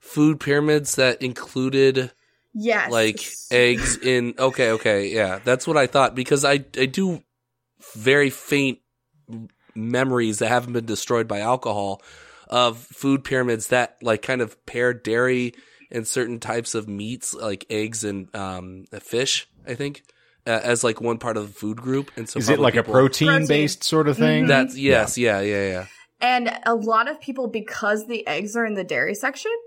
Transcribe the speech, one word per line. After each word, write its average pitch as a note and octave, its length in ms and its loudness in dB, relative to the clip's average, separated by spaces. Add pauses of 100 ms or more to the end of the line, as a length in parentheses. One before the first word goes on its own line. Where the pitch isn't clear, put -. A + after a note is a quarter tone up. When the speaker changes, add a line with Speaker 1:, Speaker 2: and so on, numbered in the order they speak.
Speaker 1:
food D3+ 400 2
pyramids D3 560 0
that C3 260 2
included C3 880 0 (420)
Speaker 2:
Yes. G#3+ 380 -2
Speaker 1:
like, A2 300 2 (300)
eggs B2 460 2
in, B2 420 0
okay, B2+ 340 2
okay, G#2 360 2
yeah. G2 340 0
That's B2+ 240 0
what D#3 120 2
I E3 80 4
thought, C3 280 2
because C3+ 300 0
I, C#3 200 2 (120)
I C3 100 2
do F3+ 360 -2 (720)
very C3+ 340 4
faint C3+ 520 -2 (500)
m-, A2+ 180 -14 (260)
memories A#2+ 680 0
that A2+ 80 0
haven't B2 260 0
been A#2 100 -2
destroyed A2+ 440 -2
by G2+ 120 -4
alcohol G#2 600 -2 (460)
of A#2+ 300 2
food C3+ 460 -2
pyramids B2 440 -2
that, B2 340 0
like, A2+ 180 0
kind B2+ 220 -4
of - 240 -10
paired B2 360 -2
dairy B2 520 0 (400)
and A2+ 140 -6
certain A#2+ 320 -4
types A2+ 340 -4
of A2 140 -6
meats, G#2 460 -8
like G2+ 340 -8
eggs A2 340 -4
and, G2 320 -6
um, F#2+ 520 -10 (140)
fish, - 460 -4 (220)
I B2 60 -8
think, C#3+ 280 -10 (440)
uh, A2+ 160 0
as, A#2+ 200 0
like, A2+ 200 -2
one A#2 160 -2
part A#2 180 -4
of G#2 100 -6
the G#2 60 -18
food G#2+ 300 -8
group. C3+ 340 -4
And A#2 100 -10
so - 120 -8
Speaker 3:
Is A2+ 100 -2
it C#3 40 6
Speaker 1:
probably D3 120 4
Speaker 3:
like A#2 120 6
a - 60 2
Speaker 1:
people A2 120 -4
Speaker 3:
protein-based D3 840 4
Speaker 2:
Protein. - 80 -10
Speaker 3:
sort D#3 200 4
of C#3+ 80 2
thing? D#3 280 4
Speaker 2:
Mm-hmm. C3 40 2
Speaker 1:
That's, C3 260 4
yes, C3 440 2
Speaker 3:
Yeah. A2 240 4
Speaker 1:
yeah, G#2 220 0
yeah, G2 60 0
yeah. F#2 160 -6 (320)
Speaker 2:
And B3 460 0
a A#3 100 2
lot A3+ 360 0
of D4+ 100 -10
people, B3+ 260 -6
because G#3+ 600 -4
the A#3 200 -6
eggs G3 300 -4
are A#3 80 0
in G#3+ 80 -2
the G3 120 -4
dairy D#3 300 -2
section C4+ 380 -6 (140)